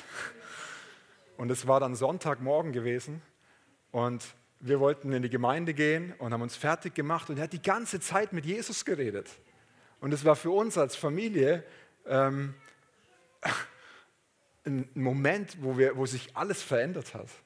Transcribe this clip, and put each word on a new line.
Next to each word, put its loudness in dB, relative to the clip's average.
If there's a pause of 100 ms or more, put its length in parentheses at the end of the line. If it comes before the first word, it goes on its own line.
(1400)
Und -2
es -4
war 6
dann -2
Sonntagmorgen 0
gewesen -4 (680)
und 0 (360)
wir 2
wollten 2
in 2
die -2
Gemeinde 0
gehen 0
und -4
haben -2
uns -6
fertig -2
gemacht -2
und -4
er -2
hat -8
die -8
ganze -2
Zeit 0
mit -4
Jesus -4
geredet. -2 (680)
Und -2
es 2
war 10
für -4
uns 2
als 2
Familie, 2 (440)
ähm, 2 (880)
<laughs> -10
ein -2
Moment, 0
wo -2
wir, 6
wo 0
sich -8
alles -2
verändert -2
hat. -12 (160)